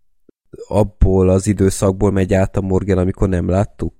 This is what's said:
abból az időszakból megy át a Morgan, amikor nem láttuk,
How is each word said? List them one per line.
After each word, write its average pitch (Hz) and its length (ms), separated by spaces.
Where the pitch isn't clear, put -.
abból 95 640
az 95 180
időszakból 98 640
megy 95 220
át 95 240
a 101 40
Morgan, 95 360
amikor 95 320
nem 90 200
láttuk, 92 500